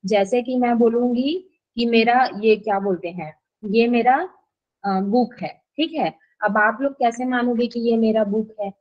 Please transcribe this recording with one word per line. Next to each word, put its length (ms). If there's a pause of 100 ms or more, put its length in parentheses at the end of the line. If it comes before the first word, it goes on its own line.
जैसे 360
कि 160
मैं 200
बोलूंगी 540 (420)
कि 120
मेरा 440 (100)
ये 160
क्या 240
बोलते 280
हैं, 280 (280)
ये 240
मेरा, 400 (560)
अ, 160
बुक 420
है, 200 (140)
ठीक 160
है। 220 (300)
अब 140
आप 220
लोग 120
कैसे 320
मानोगे 420
कि 140
ये 160
मेरा 280
बुक 240 (120)
है? 200